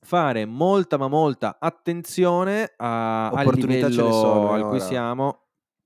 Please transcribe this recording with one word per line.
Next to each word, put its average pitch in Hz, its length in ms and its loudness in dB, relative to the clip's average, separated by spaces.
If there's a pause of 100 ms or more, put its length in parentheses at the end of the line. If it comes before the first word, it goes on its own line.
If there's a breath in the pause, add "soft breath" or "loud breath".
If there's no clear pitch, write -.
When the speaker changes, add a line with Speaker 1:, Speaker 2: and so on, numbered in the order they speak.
Speaker 1:
fare 135 440 0
molta, 170 520 0
ma 135 100 -2
molta 139 520 0
attenzione 180 1200 -2
a, 113 540 -2
al 139 180 2
Speaker 2:
Opportunità 127 400 0
ce 117 140 0
ne 113 80 2
Speaker 1:
livello - 20 2
Speaker 2:
sono, 107 400 2
eh, - 20 0
Speaker 1:
al 107 100 -2
cui 107 140 -2
Speaker 2:
ora. - 0 -
Speaker 1:
siamo. 127 680 -6 (380)